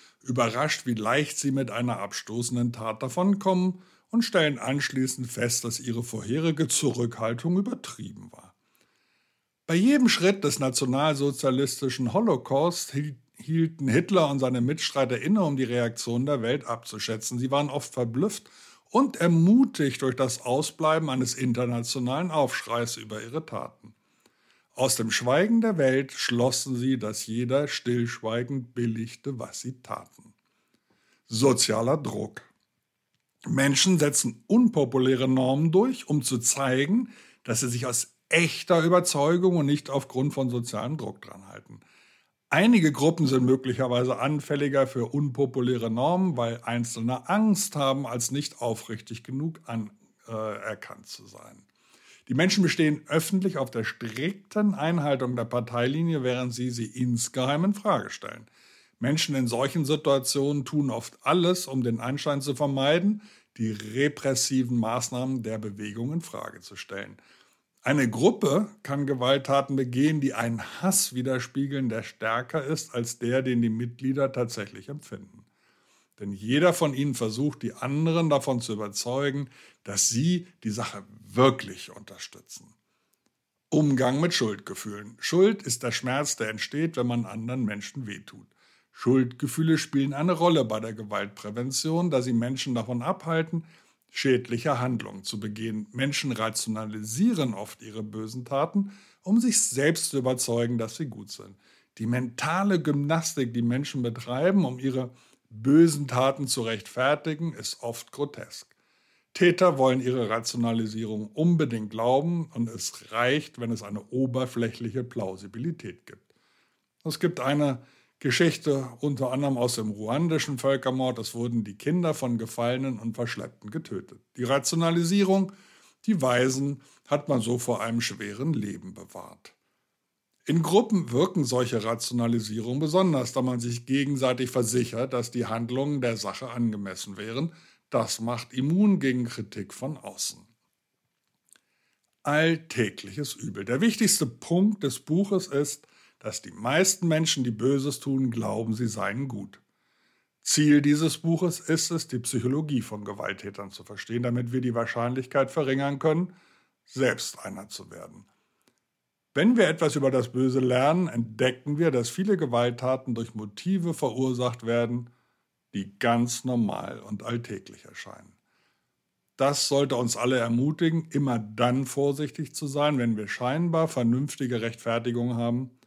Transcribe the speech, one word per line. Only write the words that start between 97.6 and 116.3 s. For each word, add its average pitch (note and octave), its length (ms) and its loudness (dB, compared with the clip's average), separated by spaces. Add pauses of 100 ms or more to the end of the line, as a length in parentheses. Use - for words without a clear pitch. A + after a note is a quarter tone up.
ihre A2 220 -10
bösen A2 420 -8
Taten, E3 480 0 (300)
um G#3+ 180 4
sich A#3+ 220 2
selbst D3 480 0
zu C#3 80 0
überzeugen, A#2+ 580 0
dass A2+ 200 -4
sie D#3 100 -6
gut G#2+ 240 -12
sind. G2 260 -18 (400)
Die A2 100 -6
mentale D3 760 0
Gymnastik, C#3+ 720 0
die A#2 80 0
Menschen B2+ 400 0
betreiben, C3 640 2
um B2+ 120 -6
ihre C3 320 -2 (380)
bösen C#3+ 600 6
Taten C3+ 380 0
zu - 140 -2
rechtfertigen, D3 920 -2
ist - 280 -10
oft A#2+ 300 -10
grotesk. - 540 -8 (640)
Täter F3 460 6
wollen C3 240 4
ihre B2 260 0
Rationalisierung A2 1000 -2
unbedingt D3+ 600 2
glauben C3+ 640 0
und A#2 160 -2
es - 440 -10
reicht, B2 480 0
wenn A#2 100 -4
es A2 120 -4
eine G#2 280 -8
oberflächliche B2 920 -2
Plausibilität G#2 1000 -8
gibt. - 300 -20 (680)